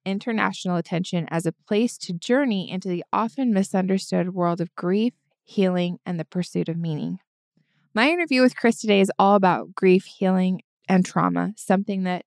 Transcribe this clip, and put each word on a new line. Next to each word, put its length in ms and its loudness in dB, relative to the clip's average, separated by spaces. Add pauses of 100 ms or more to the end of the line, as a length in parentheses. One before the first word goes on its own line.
international 720 -4
attention 520 -4
as 160 -2
a 60 -2
place 460 -2
to 160 -10
journey 580 -2
into 160 -8
the 240 -4
often 420 -2
misunderstood 800 0
world 280 -2
of 160 -8
grief, 340 0 (340)
healing, 600 0
and 120 -6
the 60 -6
pursuit 460 -4
of 80 -4
meaning. 420 -6 (720)
My 160 2
interview 320 0
with 140 4
Chris 240 0
today 220 4
is 180 2
all 160 6
about 400 2
grief, 300 4
healing, 560 0 (260)
and 180 4
trauma, 520 0
something 460 -2
that 240 -4